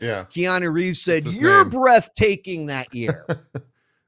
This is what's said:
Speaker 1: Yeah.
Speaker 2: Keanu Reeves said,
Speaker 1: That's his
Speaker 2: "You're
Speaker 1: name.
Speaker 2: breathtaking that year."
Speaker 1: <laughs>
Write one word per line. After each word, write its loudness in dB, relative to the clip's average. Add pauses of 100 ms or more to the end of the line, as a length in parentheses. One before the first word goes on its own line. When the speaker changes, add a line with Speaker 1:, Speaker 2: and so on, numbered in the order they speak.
Speaker 1:
Yeah. -6
Speaker 2:
Keanu -4
Reeves -4
said, -2
Speaker 1:
That's -6
his -4
Speaker 2:
"You're 6
Speaker 1:
name. -2
Speaker 2:
breathtaking 2
that -8
year." -6
Speaker 1:
<laughs> -4 (720)